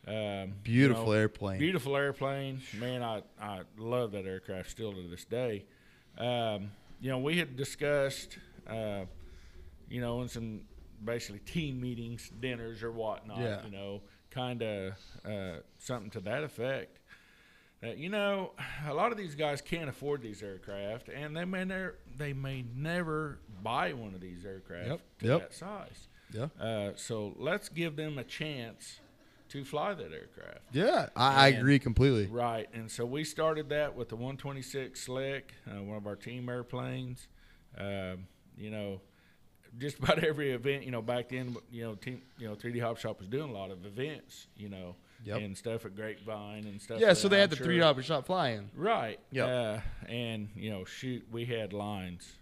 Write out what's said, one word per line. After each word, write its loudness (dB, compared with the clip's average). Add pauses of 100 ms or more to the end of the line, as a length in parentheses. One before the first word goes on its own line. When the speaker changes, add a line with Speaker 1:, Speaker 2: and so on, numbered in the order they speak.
Speaker 1:
um, -4
you -2 (140)
Speaker 2:
Beautiful 8
Speaker 1:
know, 6
Speaker 2:
airplane. 4
Speaker 1:
beautiful 2
airplane. 0 (180)
Man, -2
I, -2 (180)
I -6 (160)
love 0
that -6
aircraft -6
still -6
to -8
this -12
day. -2 (540)
Um, 0 (320)
you -4
know, 0
we 2
had -2
discussed, 0 (300)
uh, -2 (840)
you -4
know, 0
in -4
some -6 (420)
basically -4
team -2
meetings, -6
dinners -4
or -2
whatnot, -4
Speaker 2:
Yeah. -2
Speaker 1:
you -10
know, -6 (300)
kinda, -2 (300)
uh, -4 (180)
something -6
to -8
that -2
effect. -4 (840)
Uh, -6
you -6
know, 0 (360)
a -2
lot 4
of -2
these -6
guys 2
can't -2
afford -2
these -8
aircraft, -6
and -8
they -2
may 0
never, -2 (220)
they -2
may -4 (120)
never 0 (220)
buy 2
one -6
of -8
these -10
aircraft -6
Speaker 2:
Yep. -2 (180)
Speaker 1:
to -2
Speaker 2:
Yep. 6
Speaker 1:
that -12
size. -12 (240)
Speaker 2:
Yeah. -2 (120)
Speaker 1:
Uh, 0
so -4
let's -2
give -4
them -4
a -6
chance -8 (500)
to -6
fly 0
that -8
aircraft. -14 (100)
Speaker 2:
Yeah, 6
I, 10
I 12
Speaker 1:
And 8
Speaker 2:
agree 8
completely. 8
Speaker 1:
Right, 0
and -8
so -2
we -2
started 2
that 2
with -6
the -4
one -4
twenty-six -6
Slick, -4 (160)
uh, -6
one -6
of -6
our -4
team -8
airplanes. -6 (500)
Um, -4 (300)
you -10
know, -6 (760)
just -6
<laughs> 0
about 6
every 4
event, 0
you -4
know, 0
back 0
then, -4 (140)
you -8
know, -4
team, -8 (160)
you -6
know, -4
three -6
D 0
Hop 0
Shop -4
was -10
doing -2
a -6
lot -6
of -10
events, -8 (100)
you -8
know, -10 (280)
Speaker 2:
Yep. -2
Speaker 1:
and -6
stuff -4
at -8
Grapevine -6
and -10
stuff -4
Speaker 2:
Yeah, 10
Speaker 1:
like 10
Speaker 2:
so 4
they 10
Speaker 1:
that, 10
Speaker 2:
had 10
Speaker 1:
I'm 0
Speaker 2:
the 0
Speaker 1:
sure. -2
Speaker 2:
three 6
D 8
Hop 8
Shop 0
flying. 2
Speaker 1:
Right. 2 (120)
Speaker 2:
Yep. 2
Speaker 1:
Uh, 2 (280)
and, -4
you -4
know, -4
shoot, -6
we -4
had -2
lines -4